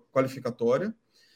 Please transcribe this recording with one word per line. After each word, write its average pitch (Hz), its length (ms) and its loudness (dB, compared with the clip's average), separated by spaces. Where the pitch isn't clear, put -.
qualificatória, 131 800 0